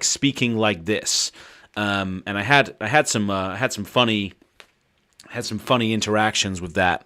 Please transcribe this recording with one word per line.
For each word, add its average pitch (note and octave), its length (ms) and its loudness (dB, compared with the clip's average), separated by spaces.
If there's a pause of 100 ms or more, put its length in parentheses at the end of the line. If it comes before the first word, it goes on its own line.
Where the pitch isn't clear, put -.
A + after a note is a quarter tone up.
speaking B2+ 540 0
like G#2+ 280 0
this. - 460 -2 (440)
Um, G2 500 -2
and G2+ 120 -6
I G2+ 60 -2
had, C#3 380 4
I A2 60 -4
had D3 200 2
some, G#2+ 220 0
uh, F#2+ 200 -2
I F#2 60 -6
had A#2+ 180 -4
some G2+ 120 -8
funny, A2 480 0 (960)
had A#2+ 160 -8
some G#2+ 140 -6
funny A#2 340 2
interactions G#2+ 680 0
with F2 120 -8
that F2+ 320 2